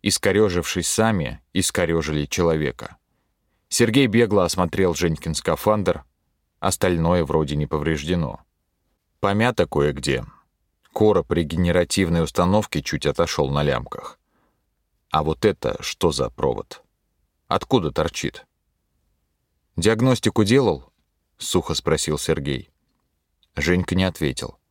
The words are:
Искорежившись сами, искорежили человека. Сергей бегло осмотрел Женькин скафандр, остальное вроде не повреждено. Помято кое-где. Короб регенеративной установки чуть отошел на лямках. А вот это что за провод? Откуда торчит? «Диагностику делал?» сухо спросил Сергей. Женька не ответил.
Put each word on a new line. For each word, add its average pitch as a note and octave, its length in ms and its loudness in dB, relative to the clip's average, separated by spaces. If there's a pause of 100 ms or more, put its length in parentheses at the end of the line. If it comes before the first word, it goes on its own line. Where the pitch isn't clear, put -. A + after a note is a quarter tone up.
Искорежившись F#2 840 0
сами, F#2 540 -2 (120)
искорежили D#2+ 720 -2
человека. D#2+ 720 -2 (680)
Сергей A#2+ 400 2
бегло G#2 380 4
осмотрел F2+ 480 0
Женькин D#2+ 420 -2
скафандр, G#2 720 0 (540)
остальное F2 680 0
вроде D2 300 0
не D2 120 -2
повреждено. D2+ 720 -2 (800)
Помято G2+ 480 2
кое-где. C#2 580 0 (680)
Короб G#2 380 2
регенеративной E2+ 920 0
установки F2+ 580 0
чуть - 240 -6
отошел C#2+ 440 0
на C#2+ 120 0
лямках. - 580 -4 (920)
А D#2 120 0
вот D#2 200 -2
это E2 380 0
что - 300 -2
за B1 180 -4
провод? - 520 -6 (680)
Откуда E2+ 440 0
торчит? - 540 -6 (1300)
«Диагностику A2 680 2
делал?» G2+ 480 2 (460)
сухо - 360 -2
спросил D2+ 440 0
Сергей. C#2+ 520 -4 (840)
Женька F2 400 0
не F#2 80 2
ответил. - 560 -4 (120)